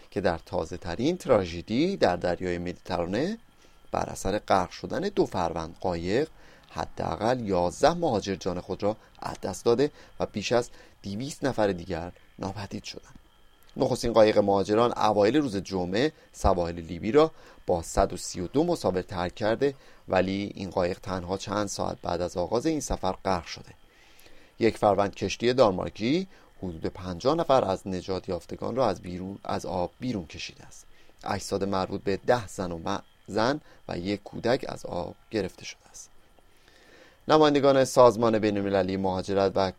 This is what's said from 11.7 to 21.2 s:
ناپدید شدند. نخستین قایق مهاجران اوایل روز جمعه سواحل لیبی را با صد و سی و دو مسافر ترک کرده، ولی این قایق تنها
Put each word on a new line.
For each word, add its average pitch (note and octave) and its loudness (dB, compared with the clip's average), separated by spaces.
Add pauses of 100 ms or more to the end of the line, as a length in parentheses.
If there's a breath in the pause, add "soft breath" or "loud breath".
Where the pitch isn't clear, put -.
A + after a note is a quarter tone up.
ناپدید G2+ -8
شدند. - -16 (580)
نخستین B2+ 0
قایق G#2+ 8
مهاجران G2+ 4
اوایل G#2+ 4
روز C3 0
جمعه F#2+ -2 (220 soft breath)
سواحل F2 0
لیبی E2+ -6
را D3+ 6 (360 loud breath)
با F2 0
صد G2 0
و F2 -10
سی - -10
و F2 -6
دو C#3+ 0
مسافر G2+ -2
ترک F2+ -6
کرده، A#2 0 (320 soft breath)
ولی F#2+ 0
این F#2+ -8
قایق F2+ -2
تنها F#2 -6